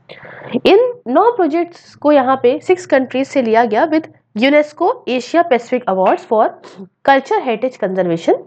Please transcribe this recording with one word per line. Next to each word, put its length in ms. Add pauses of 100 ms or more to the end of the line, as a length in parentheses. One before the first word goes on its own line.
(640)
इन 280 (140)
नौ 240
projects 640
को 160
यहाँ 320
पे 160
six 260
countries 420
से 140
लिया 240
गया 220
with 180 (320)
unesco 540 (180)
Asia 340
Pacific 460
Awards 340 (100)
for 160 (320)
Culture 580
Heritage 440
Conservation 520 (120)